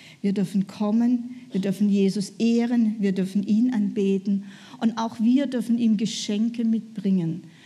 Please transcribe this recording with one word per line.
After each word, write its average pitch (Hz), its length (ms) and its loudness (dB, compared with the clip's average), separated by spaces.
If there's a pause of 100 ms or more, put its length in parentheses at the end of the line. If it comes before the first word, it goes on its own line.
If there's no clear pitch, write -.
(220)
Wir 196 120 0
dürfen 190 340 0
kommen, 233 680 0 (160)
wir 190 100 -2
dürfen 196 280 0
Jesus 196 420 2
ehren, 233 680 2
wir 196 140 0
dürfen 190 300 -2
ihn 240 300 2
anbeten 196 720 0 (360)
und 226 160 0
auch 226 220 -4
wir 247 280 4
dürfen 233 300 -2
ihm 226 180 2
Geschenke 226 680 -2
mitbringen, 190 800 -2 (220)